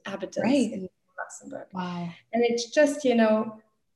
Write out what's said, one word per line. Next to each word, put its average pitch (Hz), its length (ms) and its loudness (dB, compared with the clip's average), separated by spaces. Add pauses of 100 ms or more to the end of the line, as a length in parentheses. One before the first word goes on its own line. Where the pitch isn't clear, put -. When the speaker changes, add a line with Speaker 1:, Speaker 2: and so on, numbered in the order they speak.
Speaker 1:
inhabitants 202 420 -6
Speaker 2:
Right. 240 260 2
Speaker 1:
in 190 140 -8 (300)
Luxembourg. - 560 -14
Speaker 2:
Wow. 180 340 -6 (240)
Speaker 1:
And 233 140 2
it's 233 240 0
just, 294 340 2
you 240 120 4
know, 220 440 2 (360)